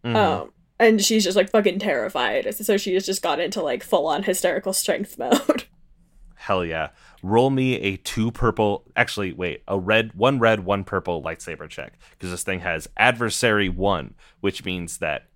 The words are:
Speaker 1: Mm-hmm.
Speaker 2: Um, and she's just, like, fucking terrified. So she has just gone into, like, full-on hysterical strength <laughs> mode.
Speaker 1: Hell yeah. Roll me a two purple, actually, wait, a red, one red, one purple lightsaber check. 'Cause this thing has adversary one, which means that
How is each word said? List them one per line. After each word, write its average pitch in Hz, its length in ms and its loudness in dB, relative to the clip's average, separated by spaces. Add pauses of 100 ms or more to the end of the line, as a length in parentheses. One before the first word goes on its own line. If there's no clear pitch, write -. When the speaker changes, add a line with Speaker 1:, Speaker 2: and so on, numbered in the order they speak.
Speaker 1:
Mm-hmm. 120 120 0
Speaker 2:
Um, 160 360 0 (280)
and 226 240 8
she's 220 200 4
just, 190 140 0
like, 196 140 4
fucking 196 280 4
terrified. 127 760 -2
So 208 220 0
she 196 180 -2
has 190 100 0
just 185 160 -4
gone 156 180 0
into, 190 220 -4
like, 135 220 -4
full-on 160 400 0
hysterical 185 500 -2
strength - 440 -4
<laughs> - 20 -12
mode. 247 460 0 (680)
Speaker 1:
Hell 92 300 -2
yeah. 80 240 -4 (320)
Roll 117 300 4
me 131 240 2
a 98 220 -2
two 113 340 -2
purple, 107 540 0 (100)
actually, 101 380 -2
wait, 85 340 -6
a 98 120 -2
red, 110 340 0
one 123 260 2
red, 110 260 4
one 98 180 0
purple 90 400 -4
lightsaber 80 460 -10
check. - 280 -14 (220)
'Cause 90 120 -8
this 90 120 -8
thing 92 180 -4
has 85 360 -4
adversary 113 720 2
one, 90 460 -2 (260)
which - 240 -2
means 90 320 -8
that 76 380 -6